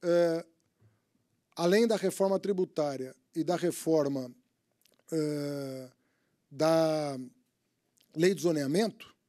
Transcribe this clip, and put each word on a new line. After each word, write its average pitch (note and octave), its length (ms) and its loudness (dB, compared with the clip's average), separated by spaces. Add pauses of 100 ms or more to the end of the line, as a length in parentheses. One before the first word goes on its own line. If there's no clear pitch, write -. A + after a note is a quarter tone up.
eh, E3+ 420 2 (1080)
além F#3+ 320 4
da A3+ 80 2
reforma F#3+ 460 0
tributária D3 760 -4 (220)
e D#3+ 80 -2
da E3+ 100 0
reforma, D3 800 -2 (760)
eh, C#3+ 760 -6 (640)
da D#3 680 2 (960)
lei F3+ 180 4
de D3 80 -10
zoneamento D#3+ 720 0 (140)